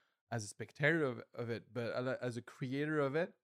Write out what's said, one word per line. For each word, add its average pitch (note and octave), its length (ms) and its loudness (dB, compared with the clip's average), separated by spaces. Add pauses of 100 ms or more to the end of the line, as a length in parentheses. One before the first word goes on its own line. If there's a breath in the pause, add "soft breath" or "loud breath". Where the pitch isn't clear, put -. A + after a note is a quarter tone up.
(300)
as A2+ 140 -2
a - 20 -8
spectator D3 580 2
of, A#2+ 180 -2 (140)
of A#2 140 -4
it, G#2+ 140 -4 (100)
but A2+ 180 -2
as B2+ 140 -2
a, B2+ 160 0
as B2 140 -2
a A#2+ 60 -4
creator C#3+ 580 0
of C#3 160 2
it, E3+ 160 0 (120)